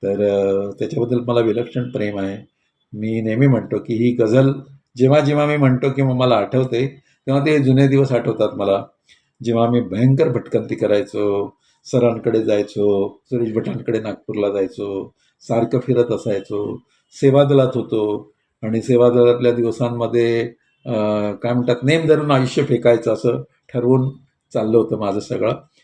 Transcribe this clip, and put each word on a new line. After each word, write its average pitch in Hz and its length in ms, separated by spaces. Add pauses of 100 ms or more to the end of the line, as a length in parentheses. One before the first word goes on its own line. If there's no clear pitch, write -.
तर, 101 200
अ, 101 560
त्याच्याबद्दल 120 400
मला 120 200
विलक्षण 120 500
प्रेम 104 300
आहे. 98 180 (560)
मी 110 280
नेहमी 113 260
म्हणतो 110 320
की 117 140
ही 117 220
गझल 127 360 (460)
जेव्हा 131 220
जेव्हा 147 260
मी 147 120
म्हणतो 135 320
की 135 120
मग 131 120
मला 127 220
आठवते, 123 680 (260)
तेव्हा 139 180
ते 151 140
जुने 135 280
दिवस 135 240
आठवतात 117 440
मला, 98 280 (600)
जेव्हा 117 260
मी 120 120
भयंकर 123 480
भटकंती 113 460
करायचो, 104 800 (280)
सरांकडे 113 580
जायचो, 104 840
सुरेश 117 280
भटांकडे 113 460
नागपूरला 104 500
जायचो, 98 640 (280)
सारखं 117 380
फिरत 120 320
असायचो, 104 720 (280)
सेवा 139 320
दलात 135 320
होतो 107 580 (300)
आणि 113 180
सेवा 120 280
दलातल्या 120 420
दिवसांमध्ये, 117 880 (440)
अ, 123 60 (400)
काय 117 220
म्हणतात, 123 300
नेम 160 240
धरून 151 240
आयुष्य 131 320
फेकायचं 117 500
असं 127 300 (300)
ठरवून 127 360 (440)
चाललं 113 240
होतं 107 220
माझं 104 200
सगळं. 104 340 (300)